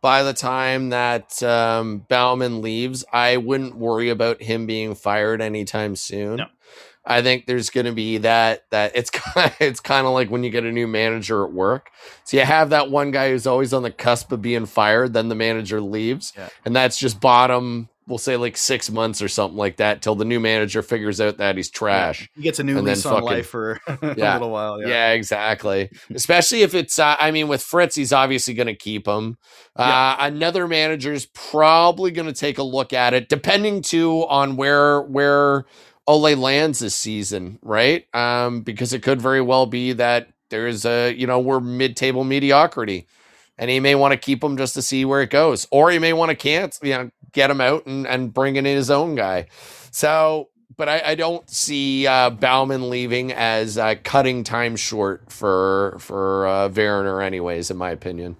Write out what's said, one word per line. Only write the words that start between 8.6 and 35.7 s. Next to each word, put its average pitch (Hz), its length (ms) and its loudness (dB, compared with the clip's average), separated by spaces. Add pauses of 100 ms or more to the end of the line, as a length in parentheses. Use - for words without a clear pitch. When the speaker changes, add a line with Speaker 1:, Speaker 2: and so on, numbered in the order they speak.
Speaker 1:
that 104 260 0
it's 120 140 -4
<laughs> - 0 -
ki-, - 100 -6 (400)
it's 139 200 0
kinda 135 300 0
like 127 200 0
when 120 140 -4
you 120 60 -4
get 117 140 -2
a 117 80 -4
new 117 160 -2
manager 110 560 -2
at 76 80 -8
work. 95 380 0 (340)
So - 120 -2
you 135 80 6
have 156 260 4
that 147 200 2
one 143 220 0
guy 135 180 0
who's 127 160 -2
always 131 260 0
on 131 100 0
the 117 100 -4
cusp - 400 -2
of 113 100 -6
being 117 240 -2
fired, 113 460 2
then 113 160 0
the 113 60 -2
manager 110 460 -2
leaves, 110 560 -6
Speaker 2:
Yeah. 92 120 -16 (160)
Speaker 1:
and 117 120 -4
that's 127 220 2
just 117 220 -2
bottom, 123 680 4 (180)
we'll 120 120 -6
say, 131 180 -2
like, 120 200 -4
six - 320 -2
months 110 320 -2
or 104 80 -4
something 95 280 -2
like 101 220 -4
that 104 240 2
till 110 120 0
the 104 100 -2
new 120 140 -2
manager 110 440 0
figures 107 380 -4
out 104 180 0
that 98 180 0
he's 90 140 -6
trash. 95 500 0
Speaker 2:
Yeah. 101 60 -16 (100)
He 147 60 -16
gets 156 180 -2
a - 40 -2
new 139 140 -2
Speaker 1:
And 101 80 0
then 101 80 2
Speaker 2:
lease 101 120 -4
on 131 80 0
Speaker 1:
fucking 110 140 0
Speaker 2:
life 117 200 -2
for 110 340 -6
<laughs> - 60 -14
a 143 280 -6
Speaker 1:
Yeah. 104 180 2
Speaker 2:
little 117 160 -4
while. 107 300 -6
Yeah. 104 80 -6
Speaker 1:
Yeah, 117 240 2
exactly. 104 800 -2 (240)
Especially 175 480 2
if 170 120 4
it's, 165 260 -2
uh, 147 180 4
I 156 140 2
mean, 156 160 0
with 139 140 -2
Fritz, 170 340 0
he's 139 160 -2
obviously 131 420 2
gonna 113 220 -2
keep 107 320 -8
him. 110 300 -4 (380)
Uh, 123 60 -2
Speaker 2:
Yeah. 127 380 2
Speaker 1:
another 165 480 -2
manager's 156 580 -2
probably 170 840 4
gonna 160 200 -6
take 143 260 -4
a 143 60 -2
look 131 280 -4
at 123 200 2
it, 127 160 0
depending 202 540 0
too 165 460 0
on 139 280 0
where, 143 460 4
where 143 640 2 (440)